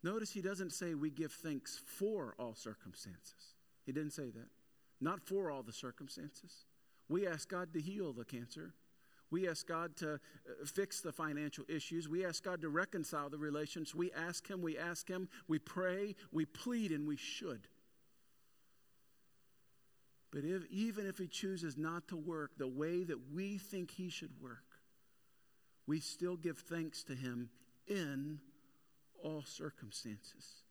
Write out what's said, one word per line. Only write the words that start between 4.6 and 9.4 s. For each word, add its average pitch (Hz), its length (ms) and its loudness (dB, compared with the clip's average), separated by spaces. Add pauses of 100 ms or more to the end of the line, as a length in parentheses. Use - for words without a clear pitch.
Not 165 220 4
for 185 300 2
all 139 100 -2
the 113 100 -6
circumstances. - 960 -8 (420)
We 185 200 6
ask 160 200 0
God 180 260 -2
to 160 80 2
heal 185 300 0
the 117 140 -4
cancer. 139 480 -6 (560)
We 180 180 6